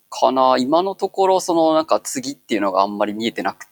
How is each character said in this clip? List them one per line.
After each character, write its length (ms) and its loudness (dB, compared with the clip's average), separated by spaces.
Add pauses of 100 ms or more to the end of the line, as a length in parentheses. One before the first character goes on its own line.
か 220 0
な。 280 4
今 240 0
の 120 -6
と 140 -4
こ 180 -2
ろ、 140 4
そ 140 -2
の 200 2
な 80 2
ん 40 -12
か 120 2
次 340 -10
っ 40 -18
て 180 -8
い 40 2
う 20 -4
の 100 0
が 120 2
あ 20 0
ん 120 -4
ま 80 -2
り 80 -2
見 140 -6
え 60 -4
て 100 -8
な 120 -4
く 180 -20